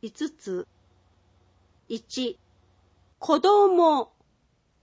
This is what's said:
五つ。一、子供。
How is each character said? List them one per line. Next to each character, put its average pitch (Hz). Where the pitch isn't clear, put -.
五 262
つ。 185
一、 233
子 311
供。 359